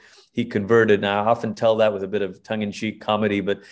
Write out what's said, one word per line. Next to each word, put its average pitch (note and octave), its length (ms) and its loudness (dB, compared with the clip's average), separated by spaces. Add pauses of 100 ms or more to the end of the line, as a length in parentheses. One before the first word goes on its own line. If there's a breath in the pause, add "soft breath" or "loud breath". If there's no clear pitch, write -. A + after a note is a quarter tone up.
(320 soft breath)
he A#2+ 120 -4
converted. G#2+ 560 4
And G#2 60 -2
I G2+ 100 0
often A2 380 0
tell A2+ 220 2
that A2 160 2
with G2 120 -6
a F#2+ 40 -8
bit G2+ 140 -4
of F#2+ 220 -8
tongue-in-cheek G#2+ 560 -6
comedy, G#2+ 400 0
but G2 320 -4